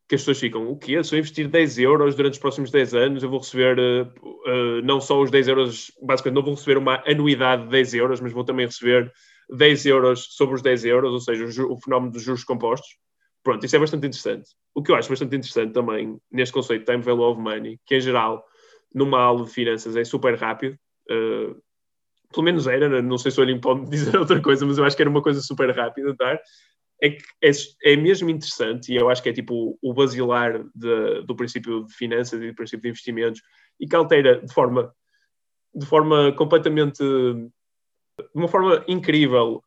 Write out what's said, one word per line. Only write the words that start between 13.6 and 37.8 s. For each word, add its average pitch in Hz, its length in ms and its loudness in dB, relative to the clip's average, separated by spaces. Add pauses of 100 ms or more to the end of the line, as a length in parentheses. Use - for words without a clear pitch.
isso - 120 2
é - 20 6
bastante 151 280 -2
interessante. - 440 -8 (240)
O 147 80 -6
que 151 80 0
eu 165 40 4
acho 117 140 0
bastante 135 280 -4
interessante 117 360 -4
também 110 460 -4 (120)
neste 123 220 -4
conceito 123 280 -2
de 123 120 -2
time 120 100 -2
value 120 200 0
of 117 180 2
money, 110 460 -8
que 135 100 0
em 131 40 2
geral, 117 440 0 (500)
numa 135 260 2
aula 120 260 4
de 110 40 -16
finanças 113 460 -4
é 120 80 0
super 127 300 0
rápido, 117 420 -6 (340)
eh, 113 440 -4 (760)
pelo 160 140 -2
menos 165 220 2
era, 135 340 2
não 127 160 -2
sei 123 140 -2
se 131 80 -2
o 135 40 6
Olhinho 127 180 0
pode 135 280 -2
<laughs> - 0 -
dizer 147 300 0
outra 175 220 2
coisa, 143 260 2
mas 139 100 0
eu 147 80 2
acho 143 120 2
que 160 60 4
era 147 80 2
uma 147 120 2
coisa 143 180 0
super 131 340 -2
rápida, 131 400 -4
tá? 131 240 -2 (640)
É 147 80 4
que 147 140 -14 (180)
é, 151 80 8 (420)
é 147 40 4
mesmo 170 340 2
interessante, 123 600 -6
e 123 40 0
eu 120 140 4
acho 123 120 0
que 127 60 -4
é 117 40 0
tipo 113 500 -6
o 131 100 -4
basilar 120 720 0 (100)
de, 110 480 -2
do 117 140 -10
princípio 117 480 -8
de 110 80 -20
finanças 120 480 -6
e 113 80 -10
do 113 60 -14
princípio 113 280 -12
de 120 60 -8
investimentos, 113 540 -6 (360)
e - 80 -10
que 147 80 -2
altera 151 460 4
de - 140 -16
forma, 123 360 0 (840)
de 147 100 -10
forma 151 480 4
completamente, 151 680 0
de 123 480 0 (840)